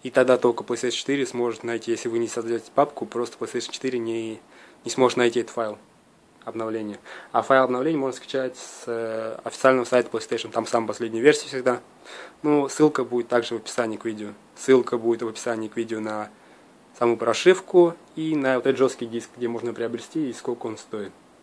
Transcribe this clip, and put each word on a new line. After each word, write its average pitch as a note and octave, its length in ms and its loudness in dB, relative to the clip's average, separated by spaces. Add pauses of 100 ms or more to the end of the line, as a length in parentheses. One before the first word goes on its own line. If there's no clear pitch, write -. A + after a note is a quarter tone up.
И B2+ 80 -8
тогда B2+ 260 6
только A#2+ 260 2
PlayStation A#2+ 280 -4
четыре C#3 360 -2
сможет A#2+ 360 -4
найти, A#2 280 -6
если A2+ 180 -2
вы A#2 100 0
не A#2 100 0
создаете A2+ 460 -6
папку, C#3+ 320 0
просто A#2 320 -6
PlayStation A#2 320 -6
четыре B2+ 280 -4
не, A2+ 420 -6 (440)
не A#2 60 -6
сможет B2 260 2
найти A#2+ 240 2
этот - 120 -6
файл A2 260 -6 (680)
обновления. A2 560 -8 (320)
А B2+ 100 2
файл C3 220 6
обновления C3 340 0
можно C3 180 -4
скачать C3 400 -6
с, - 300 -18
э, A2+ 560 -6
официального C3 420 4
сайта B2 260 2
PlayStation, A2+ 400 -6
там A2 160 -2
самая A2+ 220 0
последняя A2+ 320 -4
версия D3 280 4
всегда. B2+ 320 -2 (640)
Ну, D3 260 2
ссылка D3+ 360 4
будет A#2 240 -2
также A#2+ 260 0
в A2+ 40 -4
описании A2 380 -4
к - 80 -14
видео. G#2+ 240 -6 (260)
Ссылка B2 440 4
будет A2+ 240 0
в A#2 60 -6
описании A2 400 -6
к G#2+ 80 -10
видео A2+ 220 -4
на G#2+ 320 -6 (680)
саму A#2+ 200 2
прошивку F3 800 4 (200)
и D#3+ 220 -2
на C3 200 2
вот B2 100 0
этот C3+ 120 2
жесткий B2 300 2
диск, A2+ 280 -8
где B2 120 -4
можно A#2 260 -4
приобрести A#2 560 -4
и - 20 -8
сколько - 340 -8
он A2 120 -8
стоит. G2+ 340 -12 (300)